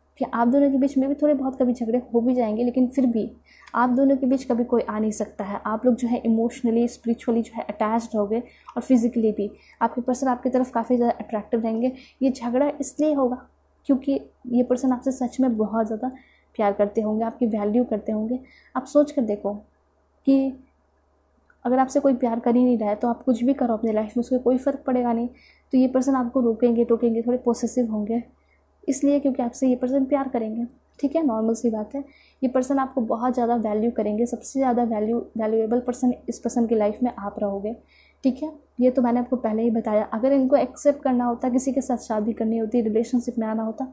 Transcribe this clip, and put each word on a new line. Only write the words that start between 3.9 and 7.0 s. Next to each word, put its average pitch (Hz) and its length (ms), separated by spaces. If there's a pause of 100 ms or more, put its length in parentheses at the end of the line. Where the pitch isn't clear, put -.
के 269 80
बीच 262 200
कभी 240 200
कोई 240 180
आ 214 160
नहीं 214 140
सकता - 300
है। 196 220
आप 220 200
लोग 247 100
जो 240 120
है 233 120
emotionally, 233 680
spiritually 233 540